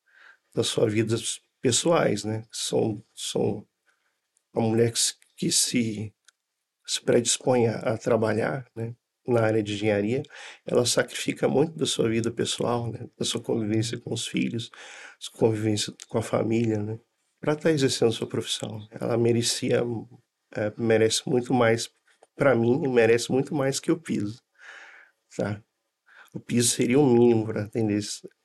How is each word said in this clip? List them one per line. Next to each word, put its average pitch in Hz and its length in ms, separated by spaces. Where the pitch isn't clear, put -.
das 113 120
suas 120 260
vidas 110 480
pessoais, 135 640
né? 110 280
São, 113 520
são - 540
uma 113 160
mulher 117 220
que - 80
se, - 140
que - 160
se, 110 640
se - 140
predispõe 123 680
a, 107 120
a 117 180
trabalhar, 113 680
né, 117 200
na 117 140
área 110 200
de 104 120
engenharia, 104 500
ela 123 200
sacrifica - 600
muito 143 300
da 131 80
sua - 240
vida 117 220
pessoal, 117 600
né, 117 160
da 120 80
sua - 160
convivência 113 580
com 120 140
os 117 120
filhos, 120 460
sua - 180
convivência 107 560
com 123 100
a 110 60
família, 113 580
né, 110 160
pra 151 160
tá 160 160
exercendo 131 400
sua - 160
profissão. 110 640
Ela 120 280
merecia, 117 680
é, 107 220
merece 113 520
muito 123 240
mais, 117 360
pra 139 200
mim, 123 320
merece 120 440
muito 131 220
mais 135 260
que - 120
o 165 80
piso, 107 420
tá? 107 240
O - 60
piso 120 300
seria 123 300
o 151 60
mínimo 120 400
pra 107 180
atender 104 380